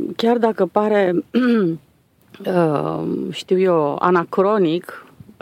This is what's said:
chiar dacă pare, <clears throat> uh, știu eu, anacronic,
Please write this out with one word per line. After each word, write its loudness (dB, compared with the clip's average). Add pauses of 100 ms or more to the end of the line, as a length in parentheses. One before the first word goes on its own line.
(160)
chiar 0
dacă 0
pare, 2
<clears throat> -2 (1200)
uh, 0 (280)
știu -2
eu, 2
anacronic, 0 (360)